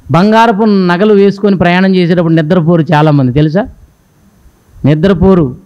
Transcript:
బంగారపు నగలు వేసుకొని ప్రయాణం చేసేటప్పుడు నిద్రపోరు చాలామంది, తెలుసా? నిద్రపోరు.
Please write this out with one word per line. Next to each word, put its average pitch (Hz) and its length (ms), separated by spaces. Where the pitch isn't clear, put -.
బంగారపు 214 520
నగలు 196 500
వేసుకొని 196 440
ప్రయాణం 185 380
చేసేటప్పుడు 175 380
నిద్రపోరు 165 600
చాలామంది, 147 380
తెలుసా? 151 360
నిద్రపోరు. 175 720